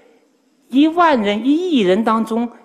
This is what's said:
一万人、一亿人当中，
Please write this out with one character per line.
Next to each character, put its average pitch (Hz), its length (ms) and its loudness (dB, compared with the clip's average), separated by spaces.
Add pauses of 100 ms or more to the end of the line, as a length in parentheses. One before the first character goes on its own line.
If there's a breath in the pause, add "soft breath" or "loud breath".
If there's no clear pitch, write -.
(680 soft breath)
一 277 200 2
万 320 320 2
人、 208 240 -2
一 330 280 0
亿 262 80 2
人 190 220 2
当 220 220 -2
中， 233 260 -6 (140 loud breath)